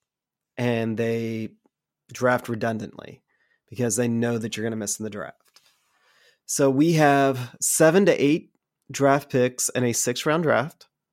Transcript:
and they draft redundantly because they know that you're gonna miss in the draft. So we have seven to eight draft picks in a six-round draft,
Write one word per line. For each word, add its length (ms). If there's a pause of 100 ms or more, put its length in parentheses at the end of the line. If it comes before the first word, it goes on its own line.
(560)
and 400
they 540 (600)
draft 380
redundantly 720 (480)
because 260
they 120
know 300
that 200
you're 80
gonna 100
miss 240
in 60
the 40
draft. 520 (840)
So 240
we 240
have 680
seven 460
to 140
eight 300 (400)
draft 380
picks 400
in 140
a 100
six-round 500
draft, 440 (260)